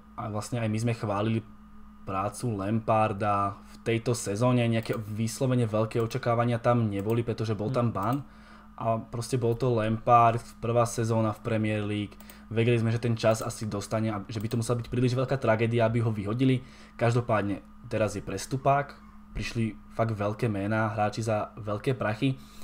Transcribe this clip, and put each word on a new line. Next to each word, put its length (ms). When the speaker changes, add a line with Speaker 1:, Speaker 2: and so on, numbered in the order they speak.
Speaker 1:
a 140
vlastne 320
aj 80
my 100
sme 160
chválili 460
prácu 480
Lamparda 1120
v 160
tejto 320
sezóne, 560
nejaké 320
vyslovene 640
veľké 340
očakávania 640
tam 260
neboli, 380
pretože 320
bol 160
Speaker 2:
Hmm. 20
Speaker 1:
tam 140
ban. 280
A 220
proste 380
bol 180
to 160
Lampard, 680
prvá 280
sezóna 480
v 80
Premier 440
League. 320
Vedeli 280
sme, 120
že 100
ten 140
čas 280
asi 240
dostane 440
a 160
že 160
by 80
to 80
musela 200
byť 120
príliš 240
veľká 240
tragédia, 480
aby 160
ho 100
vyhodili. 540
Každopádne, 640
teraz 280
je 80
prestupák, 720
prišli 440
fakt 240
veľké 360
mená, 400
hráči 340
za 340
veľké 380
prachy. 420